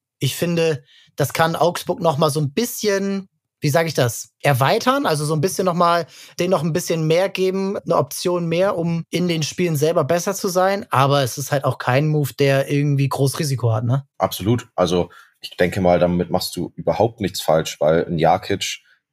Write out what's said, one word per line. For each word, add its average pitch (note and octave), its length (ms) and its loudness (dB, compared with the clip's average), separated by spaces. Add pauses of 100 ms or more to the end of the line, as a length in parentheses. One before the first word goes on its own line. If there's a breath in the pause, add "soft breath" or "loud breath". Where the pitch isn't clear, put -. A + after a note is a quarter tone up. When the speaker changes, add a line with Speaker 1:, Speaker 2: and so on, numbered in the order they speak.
(200)
Speaker 1:
Ich C3 180 -2
finde, E3 440 0 (360 soft breath)
das C#3+ 160 -2
kann E3 240 2
Augsburg E3+ 420 0
noch D#3+ 180 0
mal D#3 120 2
so D3 100 -2
ein C#3+ 140 -2
bisschen, G3 760 -2 (320)
wie D3+ 100 -2
sag E3 180 2
ich D3+ 80 -6
das, B2 340 -2 (120)
erweitern, G3 680 2
also D3+ 180 -2
so D#3 80 -2
ein D#3 80 0
bisschen F#3 240 -2
noch F3+ 80 2
mal, E3+ 320 2 (340 loud breath)
denen F3 120 -2
noch D#3+ 120 2
ein E3 100 -2
bisschen E3 340 -2
mehr F3 200 2
geben, F#3+ 480 -2
eine - 220 -2
Option F3 480 -2
mehr, F3+ 320 0
um E3 320 -2
in F3 180 -2
den E3 140 0
Spielen E3+ 340 -2
selber D#3 280 2
besser F3 320 0
zu G#3 120 -4
sein. F#3+ 440 0
Aber C#3 320 4
es B2 160 -4
ist C3 120 -8
halt C#3 140 0
auch B2+ 140 -2
kein C#3 280 0
Move, D3+ 300 0
der C#3 340 2
irgendwie C#3+ 380 2
groß C3+ 300 0
Risiko B2+ 340 0
hat, A2 100 -2
ne? B2+ 240 0 (120)
Speaker 2:
Absolut. A2+ 560 -2
Also F2+ 340 2 (320 loud breath)
ich - 160 -12
denke F#2 240 2
mal, F2+ 160 6
damit F2 320 0
machst E2+ 260 -4
du F2 200 -6
überhaupt F#2 440 -2
nichts F#2 220 -4
falsch, D#2+ 400 -2
weil D#2+ 240 2
ein E2+ 140 -4
Jakic F2+ 640 -2 (300 soft breath)